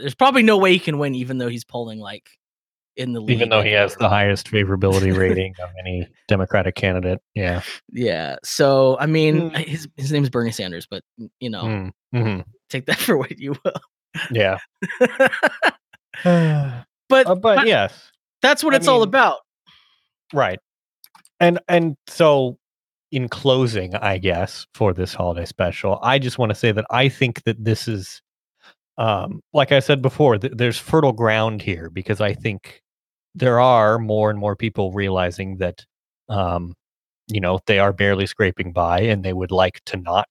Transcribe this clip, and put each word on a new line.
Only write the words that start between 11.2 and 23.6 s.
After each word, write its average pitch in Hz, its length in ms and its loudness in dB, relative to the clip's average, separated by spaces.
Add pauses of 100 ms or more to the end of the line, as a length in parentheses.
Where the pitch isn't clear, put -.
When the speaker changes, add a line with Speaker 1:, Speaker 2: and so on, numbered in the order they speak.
Speaker 1:
you 123 100 -8
know, 104 120 -8
Speaker 2:
Mm, 104 280 -6 (240)
mm-hmm. 110 260 -2 (280)
Speaker 1:
take 131 180 -8
that 147 120 -2
<laughs> - 0 -
for 196 180 0
what 131 220 -6
you 139 160 -8 (100)
will. 156 160 -4 (500)
Speaker 2:
Yeah. 98 280 0 (420)
Speaker 1:
<laughs> 247 80 4 (1160)
Speaker 2:
<sighs> 151 600 2 (240)
Speaker 1:
But, 262 180 6
Speaker 2:
Uh, 180 80 2
but 185 60 0 (160)
Speaker 1:
but 220 100 4
Speaker 2:
yes. 117 460 0 (280)
Speaker 1:
that's 277 220 4
what 311 100 2
Speaker 2:
I 269 40 6
Speaker 1:
it's 269 100 -2
all 254 140 6
Speaker 2:
mean 214 80 2
Speaker 1:
about. 208 300 4 (960)
Speaker 2:
Right. 110 280 0 (800)
And, 175 180 4 (100)
and 165 280 2 (100)
so 139 500 2 (540)
in 127 180 -4
closing, 113 680 0